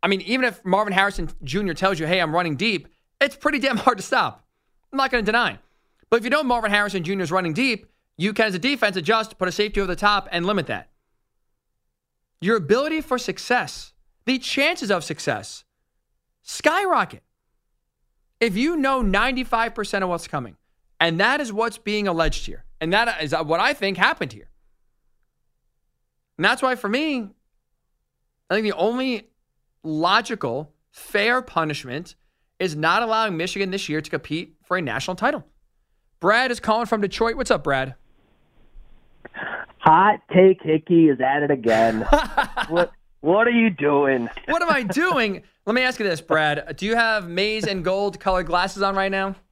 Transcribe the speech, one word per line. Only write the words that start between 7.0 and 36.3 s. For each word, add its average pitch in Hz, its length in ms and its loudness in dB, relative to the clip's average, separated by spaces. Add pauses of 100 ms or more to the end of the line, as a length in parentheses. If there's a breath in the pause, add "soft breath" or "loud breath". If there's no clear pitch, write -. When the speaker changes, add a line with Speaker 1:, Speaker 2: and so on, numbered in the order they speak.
Speaker 1:
Junior 185 200 -2
is 151 80 -4
running 180 220 0
deep, 226 340 -2 (300)
you 202 160 -2
can, 220 120 2
as 208 80 -2
a 180 60 -4
defense, 220 380 0
adjust, 220 420 0
put 185 80 -2
a 180 40 -2
safety 208 280 -2
over 196 80 -2
the 175 80 -4
top, 202 360 0
and 170 140 -2
limit 190 220 0
that. 104 220 -8 (1500)
Your 202 160 2
ability 262 460 0
for 254 160 -2
success, - 760 -4 (320)
the 262 120 0
chances 285 540 -2
of 175 120 0
success, - 600 -6 (800)
skyrocket. 320 800 -2 (1160)
If 220 160 2
you 302 220 0
know 269 240 0
ninety-five 226 720 0
percent 202 300 -4
of 185 80 -2
what's 170 160 -6
coming, 123 280 -8 (440)
and 165 200 2
that 262 220 2
is 233 100 -6
what's 226 280 -2
being 208 280 -2
alleged 165 380 0
here, - 180 -12 (160)
and 165 140 -2
that 214 300 2
is 147 100 -4
what 160 260 0
I 254 140 0
think 196 240 -4
happened 185 360 0
here. - 160 -20 (1900)
And 165 80 0
that's 240 160 4
why, 254 140 0
for 240 120 -8
me, 254 400 -2 (1200)
I - 20 2
think 214 120 0
the 185 120 -2
only 240 520 -2 (520)
logical, 156 880 -2 (200)
fair 233 500 -2
punishment 156 760 -6 (440)
is 175 160 -2
not 165 260 2
allowing 220 340 0
Michigan 185 360 -4
this 196 180 -6
year 151 120 -2
to - 100 -14
compete 160 520 -6
for 180 140 -2
a 185 40 -2
national 139 340 -4
title. 262 280 -2 (760)
Brad 233 320 2